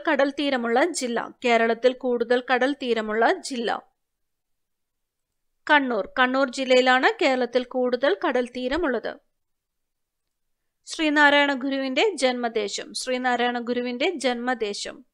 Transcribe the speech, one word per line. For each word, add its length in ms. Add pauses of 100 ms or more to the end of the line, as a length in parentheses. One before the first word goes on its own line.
കടൽ 220 (100)
തീരമുള്ള 400 (180)
ജില്ല, 220 (240)
കേരളത്തിൽ 480 (100)
കൂടുതൽ 380 (100)
കടൽ 220 (100)
തീരമുള്ള 440 (220)
ജില്ല 220 (2000)
കണ്ണൂർ. 380 (120)
കണ്ണൂർ 300 (100)
ജില്ലയിലാണ് 520 (120)
കേരളത്തിൽ 420 (120)
കൂടുതൽ 360 (120)
കടൽ 220 (120)
തീരമുള്ളത്. 520 (1800)
ശ്രീനാരായണ 600 (120)
ഗുരുവിന്റെ 400 (180)
ജന്മദേശം, 680 (120)
ശ്രീനാരായണ 580 (120)
ഗുരുവിന്റെ 380 (180)
ജന്മദേശം 720 (160)